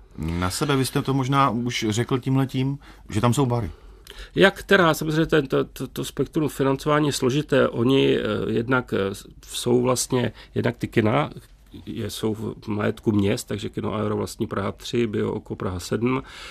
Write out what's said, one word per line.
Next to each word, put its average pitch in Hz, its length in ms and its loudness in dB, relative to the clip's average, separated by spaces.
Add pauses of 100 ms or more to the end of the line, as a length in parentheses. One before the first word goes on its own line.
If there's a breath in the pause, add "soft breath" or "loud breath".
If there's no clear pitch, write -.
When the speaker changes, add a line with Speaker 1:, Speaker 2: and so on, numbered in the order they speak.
(180)
Speaker 1:
na 85 320 -2
sebe? 143 260 0
Vy 131 100 2
jste 139 160 -2
to 135 120 -2
možná 139 360 2
už 120 400 -2
řekl 117 280 0
tímhletím, 135 600 0 (300 loud breath)
že 104 120 0
tam 120 120 4
jsou 143 120 4
bary. 120 260 -2 (640 loud breath)
Speaker 2:
Jak 185 240 4
která, 175 340 4
samozřejmě 156 320 0
ten, 151 220 2
to, 139 180 0
to, - 220 -10
to 135 180 -8
spektrum 143 440 -2
financování 147 580 2
je 131 60 0
složité. 131 560 2
Oni, 135 480 4
eh, 107 340 -2
jednak, 120 420 0
eh, 104 40 0 (480)
jsou 123 360 0
vlastně, 123 500 0 (240 loud breath)
jednak 117 220 0
ty - 100 -6
kina, 127 420 2 (560)
je, 104 240 -8
jsou 110 240 -4
v 107 340 -8
majetku 110 440 -2
měst, 104 360 2
takže 110 220 -6
kino 104 240 -6
Aero 107 240 -2
vlastní 104 300 -4
Praha 101 240 -4
tři, 120 360 -2
Bio 107 240 -2
Oko - 240 -8
Praha 95 240 -6
sedm 123 440 -2 (280 loud breath)